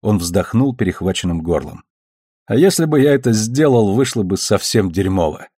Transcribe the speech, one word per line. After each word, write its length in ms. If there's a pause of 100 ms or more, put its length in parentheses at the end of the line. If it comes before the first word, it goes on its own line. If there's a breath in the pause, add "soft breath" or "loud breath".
Он 160
вздохнул 580
перехваченным 640
горлом. 420 (640)
«А 100
если 300
бы 160
я 120
это 200
сделал, 600
вышло 300
бы 140
совсем 540
дерьмово». 680